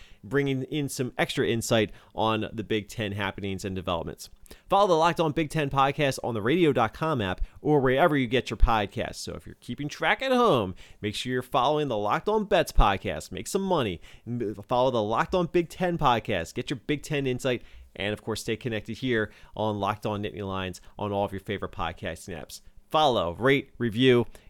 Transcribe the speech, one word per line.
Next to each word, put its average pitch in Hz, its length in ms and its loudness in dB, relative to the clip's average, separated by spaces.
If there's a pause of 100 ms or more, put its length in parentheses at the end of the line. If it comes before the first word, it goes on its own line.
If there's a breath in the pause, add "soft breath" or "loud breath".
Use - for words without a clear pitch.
(240 soft breath)
bringing 135 400 -2
in 143 240 -4
some 123 280 -4
extra - 300 0
insight 110 460 2 (240 soft breath)
on 110 360 0
the 110 120 -6
Big 104 240 -2
Ten 104 240 -6
happenings 98 520 -6
and 95 120 -6
developments. 85 520 -4 (400 loud breath)
Follow 196 200 4
the 180 60 6
Locked 160 260 4
On 160 100 2
Big 151 200 -2
Ten 151 200 -2
podcast 139 540 2
on 117 100 -2
the 107 80 -2
radio 151 300 4
dot 113 220 2
com 156 260 -2
app 92 220 -2 (180 loud breath)
or 151 200 4
wherever 135 360 4
you 131 100 2
get 117 240 0
your 117 60 -4
podcasts. 104 600 2
So - 180 -10
if 80 120 -14
you're 85 140 -18
keeping 143 280 -8
track 170 340 -2
at 262 100 0
home, 151 420 4 (280 loud breath)
make 104 120 -4
sure - 160 -6
you're 127 120 0
following 147 460 2
the 110 100 -2
Locked 104 320 0
On 214 160 0
Bets 175 260 2
podcast. 98 580 2
Make 92 160 -10
some 196 160 -2
money. 139 380 0 (680 loud breath)
Follow 127 240 2
the 120 120 0
Locked 113 320 0
On 180 120 2
Big 175 220 0
Ten 175 300 -2
podcast. 113 560 0
Get - 160 -6
your 135 160 -6
Big 147 160 -2
Ten 143 240 -4
insight. 127 360 -2 (340 soft breath)
And, 101 160 -2
of 101 100 -6
course, 110 200 -4
stay 113 120 -4
connected 110 440 -6
here 117 340 0 (240 loud breath)
on 107 240 -2
Locked 104 260 -2
On 104 160 -4
Nittany 101 240 -8
Lions 95 340 -6 (180 soft breath)
on 101 120 -4
all 101 140 0
of 98 80 -4
your 98 80 -8
favorite 98 320 -8
podcasting 85 640 -8
apps. - 220 -16 (300)
Follow, 117 420 2
rate, 127 440 2
review. 120 500 4 (240 soft breath)